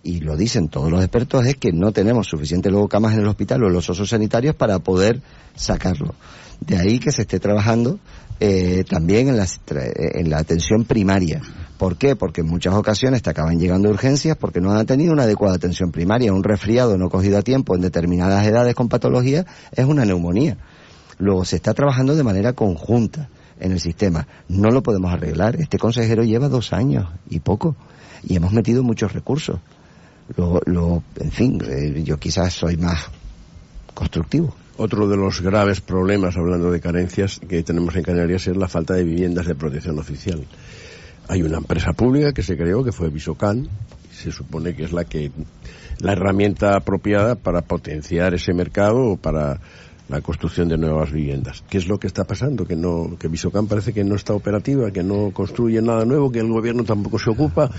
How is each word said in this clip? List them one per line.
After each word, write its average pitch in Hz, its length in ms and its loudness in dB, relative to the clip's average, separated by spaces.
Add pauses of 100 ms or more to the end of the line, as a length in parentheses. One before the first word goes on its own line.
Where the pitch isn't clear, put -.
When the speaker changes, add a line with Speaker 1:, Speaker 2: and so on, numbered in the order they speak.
Speaker 1:
y 87 160 -4
lo 78 180 -4
dicen 101 300 0
todos 76 240 -2
los 90 100 4
expertos, 120 460 2
es 139 80 0
que 104 160 0
no 90 200 2
tenemos 107 360 2
suficientes 82 440 -2
luego 101 160 4
camas 107 280 2
en 107 60 2
el 104 60 2
hospital 110 360 0
o 101 40 4
en 90 60 4
los 85 120 0
sociosanitarios 107 720 0
para 107 220 2
poder 98 440 2 (340)
sacarlo. - 580 -2 (460)
De 90 180 -2
ahí 104 220 4
que 143 120 -2
se 113 120 0
esté 92 160 -2
trabajando, 113 600 2 (400)
eh, 92 480 2
también 95 420 2
en 123 80 4
la, 95 100 2 (220)
en 76 600 -2
la 76 80 0
atención 85 480 2
primaria. 95 560 2 (360)
¿Por 90 200 0
qué? 139 180 4
Porque 92 260 -4
en 80 60 0
muchas 87 280 0
ocasiones 107 460 2
te - 100 -4
acaban 80 280 0
llegando 92 300 4
urgencias 139 480 2
porque 90 240 -2
no 98 100 2
han 107 140 2
tenido 151 260 2
una 147 120 4
adecuada 101 320 2
atención 87 360 -2
primaria. 104 420 2
Un 95 100 2
resfriado 104 540 2
no 90 120 0
cogido 98 280 2
a 101 40 2
tiempo 127 340 2
en 90 60 2
determinadas 87 680 2
edades 120 280 4
con 123 120 0
patología 127 580 2 (280)
es 127 120 2
una 143 200 4
neumonía. 92 520 0 (600)
Luego 92 280 2
se - 100 -4
está 107 180 0
trabajando 135 420 2
de 151 80 2
manera 104 300 2
conjunta 117 760 0 (300)
en 92 120 -2
el 90 80 0
sistema. 85 480 -2 (220)
No 101 200 4
lo 127 140 4
podemos 95 280 0
arreglar. 85 440 0
Este 165 220 -2
consejero 113 460 2
lleva 120 240 2
dos 127 260 -2
años 117 340 0 (220)
y 80 100 -4
poco. 135 360 0 (480)
Y 90 120 0
hemos 90 180 2
metido 117 300 2
muchos 110 300 0
recursos. 120 460 -4 (800)
Lo, 87 280 2
lo, 85 380 0 (160)
en - 120 -4
fin, 123 380 0
eh, 71 340 -4
yo 78 140 -2
quizás 90 360 -2
soy 85 240 -2
más 85 220 0 (920)
constructivo. 104 600 -2 (240)
Speaker 2:
Otro 101 300 0
de 101 80 2
los 95 260 0
graves 101 400 2
problemas, 92 540 0
hablando 87 360 0
de 85 100 0
carencias, 87 640 -2
que 85 160 -2
tenemos 85 320 -2
en 87 80 0
Canarias 87 440 0
es 92 100 0
la 95 100 0
falta 87 260 -2
de 92 100 2
viviendas 87 420 0
de 85 100 -2
protección 76 440 -6
oficial. 76 440 -8 (840)
Hay 92 160 0
una 80 140 -2
empresa 85 360 -2
pública 139 400 2
que 95 100 -4
se 87 140 -4
creó, 90 260 0
que 120 80 -2
fue 82 180 -4
Visocan, 90 600 -4 (420)
y - 40 -20
se 80 160 -10
supone 80 440 -8
que 73 80 -8
es 82 80 -6
la 87 140 -4
que, 76 260 -6 (680)
la - 120 -2
herramienta 98 640 2
apropiada 101 600 2
para 87 260 -2
potenciar 85 720 -2
ese 87 200 -2
mercado 101 580 2
o 90 60 -2
para 76 440 -2 (480)
la 73 120 -4
construcción 82 460 -2
de 80 100 0
nuevas 78 340 0
viviendas. 69 560 -6
¿Qué 98 120 -2
es 85 80 -4
lo 101 100 0
que - 80 -8
está 92 200 -4
pasando? 113 400 -4
Que 87 100 -4
no, 85 420 -4
que 82 100 -6
Visocan 87 400 -2
parece 104 240 -2
que 101 120 -2
no 98 120 0
está 104 180 -4
operativa, 104 580 -2
que 95 120 -4
no 101 280 0
construye 113 500 0
nada 113 240 2
nuevo, 139 260 2
que 117 100 -2
el 113 100 0
gobierno 117 320 0
tampoco 104 340 -2
se 117 140 -2
ocupa, 143 460 0